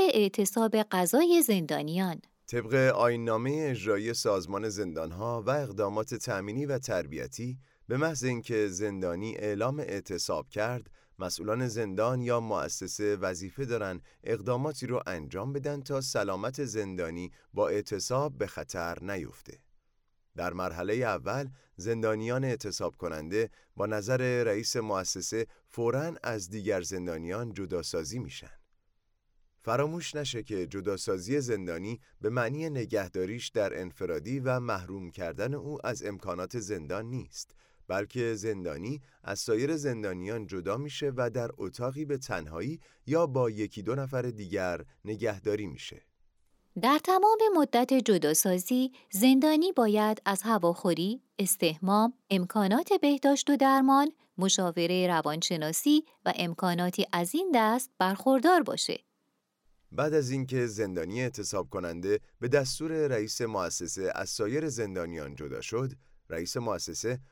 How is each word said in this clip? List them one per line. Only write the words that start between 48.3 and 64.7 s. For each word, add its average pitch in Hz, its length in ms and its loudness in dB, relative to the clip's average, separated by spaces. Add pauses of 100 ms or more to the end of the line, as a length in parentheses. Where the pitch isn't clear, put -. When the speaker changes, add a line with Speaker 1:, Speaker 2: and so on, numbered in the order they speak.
Speaker 1:
زندانی 302 600 6
باید 214 540 4
از 196 160 2
هواخوری، 180 800 2 (180)
استحمام، 190 720 4 (160)
امکانات 196 720 2
بهداشت 285 480 4
و 285 60 6
درمان، 269 560 6 (260)
مشاورهٔ 180 680 4
روانشناسی 165 960 2 (220)
و 185 100 2
امکاناتی 175 800 0
از 175 220 0
این 370 200 0
دست 226 340 4 (100)
برخوردار 269 640 6
باشه. - 360 -4 (920)
Speaker 2:
بعد 151 220 0
از 143 160 2
اینکه 131 380 0
زندانی 98 540 -2
اعتصاب 104 480 -4
کننده 90 500 0 (200)
به 120 80 -2
دستور 147 600 0
رئیس 113 340 -2
مؤسسه 92 760 -2
از 98 140 -4
سایر 135 400 -2